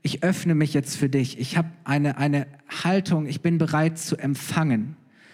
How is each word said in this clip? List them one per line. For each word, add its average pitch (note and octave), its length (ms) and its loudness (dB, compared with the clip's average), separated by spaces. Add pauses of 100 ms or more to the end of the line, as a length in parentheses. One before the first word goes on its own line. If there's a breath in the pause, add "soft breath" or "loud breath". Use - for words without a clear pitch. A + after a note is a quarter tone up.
ich - 180 -4
öffne E3+ 320 0
mich D3+ 220 2
jetzt C#3 200 0
für C#3 140 0
dich. C3 300 0
Ich B2+ 180 -4
hab E3 80 0 (180)
eine, C#3+ 340 0
eine C#3+ 280 0 (380)
Haltung, F3+ 420 2
ich C3+ 160 -6
bin E3+ 160 2
bereit D#3 400 2
zu - 200 -4
empfangen. C#3 760 0 (380 loud breath)